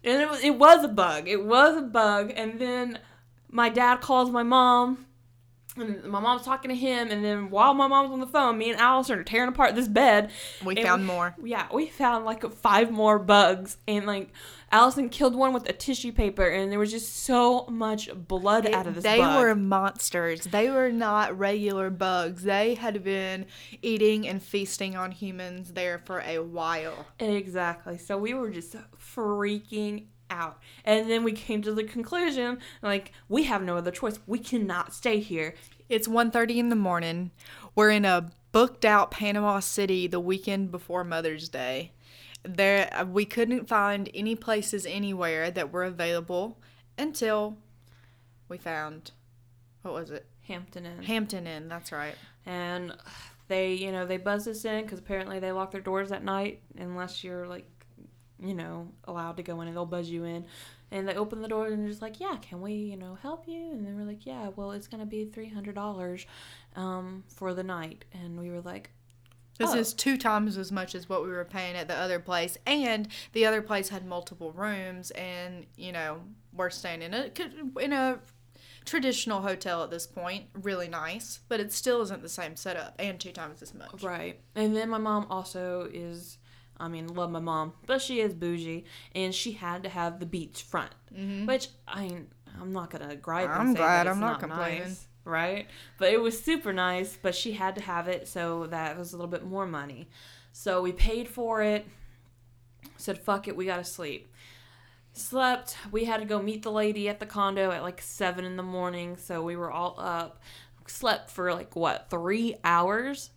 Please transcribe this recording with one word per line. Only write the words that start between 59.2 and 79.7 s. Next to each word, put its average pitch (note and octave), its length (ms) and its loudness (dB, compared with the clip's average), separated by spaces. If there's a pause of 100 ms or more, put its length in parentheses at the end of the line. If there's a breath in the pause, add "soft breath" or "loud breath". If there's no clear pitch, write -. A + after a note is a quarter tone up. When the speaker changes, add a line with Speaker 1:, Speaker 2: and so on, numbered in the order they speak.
Speaker 1:
to F3 60 -12
go E3 180 -10
in, E3 80 -10
and E3+ 80 -10
they'll F3 80 -6
buzz E3+ 240 -8
you E3+ 160 -8
in. E3+ 200 -10 (460 loud breath)
And G3 160 -6
they F#3+ 80 -6
open G#3+ 260 -6
the A3 60 -10
door A3 200 -2
and G#3+ 140 -4
they're G#3 80 -4
just G#3 120 -10
like, A3 180 -14
"Yeah, F#4 220 -6
can - 200 -16
we, G3+ 120 -8
you G#3 240 -8
know, F#3 240 -16
help D#4+ 260 -12
you?" E4 240 -12
And A3 140 -10
then G3+ 120 -10
we're G#3 80 -10
like, G#3 200 -14
"Yeah, B3 320 -10
well, G3+ 160 -10
it's G3+ 140 -12
gonna G#3+ 180 -12
be G#3+ 200 -8
three A3 220 -16
hundred G#3 280 -12
dollars, G3 500 -8 (500 loud breath)
um, F#3 540 -8
for F#3 240 -6
the F#3 100 -6
night." E3+ 480 -10
And F3 260 -12
we F3 120 -10
were F3 120 -10
like, F3+ 280 -14 (720)
Speaker 2:
This A3+ 120 2
Speaker 1:
"Oh." A#3+ 60 2
Speaker 2:
is A3+ 160 0
two C4+ 240 0
times G#3+ 400 0
as F#3+ 160 -8
much F#3 200 -6
as F3 140 -12
what F#3 160 -2
we F3+ 60 -6
were F3 160 -6
paying F3+ 300 -8
at E3+ 120 -8
the E3+ 80 -4
other F3 240 -2
place. F3 460 -4
And A#3+ 420 -2 (240 loud breath)
the A3+ 140 4
other A3 160 2
place G3+ 280 -4
had F#3+ 160 -10
multiple F3 460 -10
rooms, F#3 600 -8
and, F3+ 540 -12 (120)
you F3+ 160 -14
know, D#3+ 280 -8 (300)
we're F3+ 200 -4
staying E3+ 320 -10
in E3+ 100 -10
a, B3+ 180 -6 (480)
in C#4+ 140 -2
a C4 260 0 (640 loud breath)
traditional B3+ 580 -2
hotel F#3 420 -4